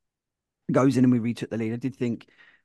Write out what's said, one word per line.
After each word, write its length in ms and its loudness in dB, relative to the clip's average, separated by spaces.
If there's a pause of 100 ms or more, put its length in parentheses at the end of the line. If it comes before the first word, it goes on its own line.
(720)
goes 260 2
in 60 6
and 100 6
we 60 2
retook 320 -6
the 60 -6
lead, 160 -4
I 40 -6
did 180 -8
think 320 -4 (380)